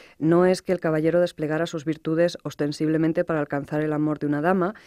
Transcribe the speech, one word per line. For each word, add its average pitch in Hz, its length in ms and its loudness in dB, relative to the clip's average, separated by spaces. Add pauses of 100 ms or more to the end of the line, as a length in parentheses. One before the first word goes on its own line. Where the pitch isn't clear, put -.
(180)
No 170 280 4
es 185 160 2
que - 100 -2
el 180 80 -2
caballero 160 400 2
desplegara 160 460 -2
sus 160 180 -8
virtudes 160 600 0
ostensiblemente 156 800 0
para 160 160 -2
alcanzar 147 420 -4
el 156 100 -2
amor 151 260 -2
de 151 80 -4
una 147 140 -2
dama, 185 340 0 (120)